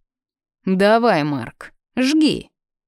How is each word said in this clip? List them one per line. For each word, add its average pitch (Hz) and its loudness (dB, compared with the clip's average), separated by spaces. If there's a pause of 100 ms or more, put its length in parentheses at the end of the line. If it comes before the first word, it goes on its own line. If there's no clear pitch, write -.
(640)
"Давай, 202 2
Марк, - -8 (240)
жги", 302 0 (380)